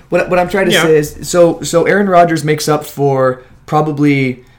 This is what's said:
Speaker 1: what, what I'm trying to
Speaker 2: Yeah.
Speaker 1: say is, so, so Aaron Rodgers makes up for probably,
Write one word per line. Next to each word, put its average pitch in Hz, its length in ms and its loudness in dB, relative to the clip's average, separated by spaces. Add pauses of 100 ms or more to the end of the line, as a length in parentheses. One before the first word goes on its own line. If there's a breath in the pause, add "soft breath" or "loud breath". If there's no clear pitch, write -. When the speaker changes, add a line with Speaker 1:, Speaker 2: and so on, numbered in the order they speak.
Speaker 1:
what, 180 200 -2
what 180 100 0
I'm 175 100 0
trying 190 180 -2
to - 60 0
Speaker 2:
Yeah. 170 100 2
Speaker 1:
say 156 140 4
is, 147 320 -6
so, 170 320 2
so - 240 0
Aaron 196 220 0
Rodgers 170 360 2
makes 151 260 -2
up 151 160 -2
for 135 580 -2 (220 loud breath)
probably, 143 800 -2 (140 soft breath)